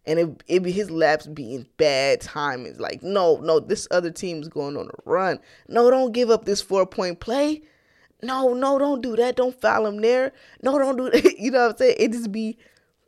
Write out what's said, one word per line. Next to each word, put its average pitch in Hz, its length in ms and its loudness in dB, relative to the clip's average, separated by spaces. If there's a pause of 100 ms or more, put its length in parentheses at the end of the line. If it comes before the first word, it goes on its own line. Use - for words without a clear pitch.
and 156 120 0
it, 170 280 -2
it 185 160 0
be 180 100 -4
his 196 180 -6
laps 156 360 0
being 135 400 -12 (100)
bad 139 440 2
timing. 127 580 -8
Like, - 240 -8
"No, 180 340 2
no, 160 240 2
this - 300 -6
other 180 200 0
team's 165 380 -10
going 143 280 -8
on - 120 -10
a - 220 -16
run. 180 280 0 (300)
No, 240 220 6
don't 262 220 2
give 240 180 0
up 220 140 4
this 202 180 -2
four-point 185 580 -2
play. 294 420 -2 (600)
No, 262 320 0
no, 269 240 0
don't 277 240 0
do 233 140 -6
that. 247 200 0
Don't 254 240 -2
foul 220 260 2
him 208 140 -6
there. 254 320 0 (300)
No, 277 160 2
don't 269 180 2
do 254 140 -4
that." - 280 4
<laughs> - 0 -
You 240 120 -4
know 240 160 4
what 220 60 2
I'm - 40 -12
saying? 254 220 4
It 226 140 2
just 233 200 -8
be 220 240 -8 (520)